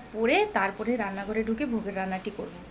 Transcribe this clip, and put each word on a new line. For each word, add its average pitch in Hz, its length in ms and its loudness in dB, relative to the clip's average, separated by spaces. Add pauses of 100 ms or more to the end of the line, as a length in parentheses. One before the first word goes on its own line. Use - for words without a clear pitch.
(120)
পরে 269 400 6
তারপরে 208 440 0
রান্নাঘরে 202 480 -2
ঢুকে 226 220 0
ভোগের 202 300 -2
রান্নাটি 190 400 -2
করব। - 180 -8 (160)